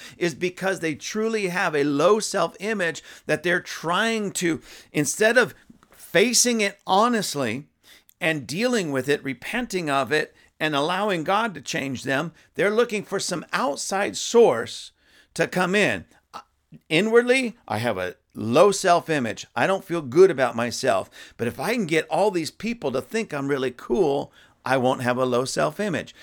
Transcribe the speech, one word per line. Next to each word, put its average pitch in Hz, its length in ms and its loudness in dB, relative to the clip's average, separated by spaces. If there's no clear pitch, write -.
is 175 160 -2
because 180 460 -4
they 160 160 -4
truly 214 520 -2
have 175 280 -2
a 147 80 4
low 151 360 4
self-image 190 840 -2
that 151 160 0
they're 175 180 2
trying 208 720 -2
to, 160 280 -2
instead 214 460 2
of 220 160 2
facing 226 720 2
it 202 260 -4
honestly 170 800 0
and 156 280 -2
dealing 202 440 -2
with 131 160 -2
it, 147 160 2
repenting 180 640 -6
of 135 220 -2
it, 151 240 -2
and 156 160 -2
allowing 175 480 0
God 202 300 0
to 143 80 -14
change 139 420 -6
them, 139 300 -2
they're 190 160 2
looking 214 320 0
for 196 160 -6
some 165 340 -6
outside 208 640 -4
source 147 720 2
to 165 120 0
come 180 280 0
in. 127 300 0
Inwardly, 233 640 4
I 107 120 -4
have 113 200 -2
a 90 180 -6
low 123 380 4
self-image. 160 840 0
I 131 120 0
don't 190 180 -2
feel 170 160 -4
good 151 280 6
about 127 260 0
myself. 113 540 -2
But 117 100 -4
if 117 140 -6
I 185 120 -2
can 233 120 -2
get 156 240 0
all 185 200 2
these 170 220 -4
people 220 400 -6
to 127 100 -2
think 214 320 -6
I'm 139 140 -4
really 131 240 0
cool, 147 640 -2
I 127 100 0
won't 127 260 2
have 123 160 0
a 131 80 0
low 127 200 0
self-image. 151 760 -4